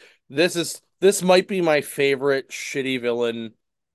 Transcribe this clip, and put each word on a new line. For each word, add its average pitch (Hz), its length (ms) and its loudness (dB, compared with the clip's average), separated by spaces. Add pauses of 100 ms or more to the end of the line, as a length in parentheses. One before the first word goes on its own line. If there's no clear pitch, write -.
(280)
this 170 280 0
is, - 240 -6 (200)
this 196 220 4
might 185 260 4
be 190 120 -2
my 156 200 2
favorite 139 720 -2
shitty 131 500 -6
villain 117 520 -4 (420)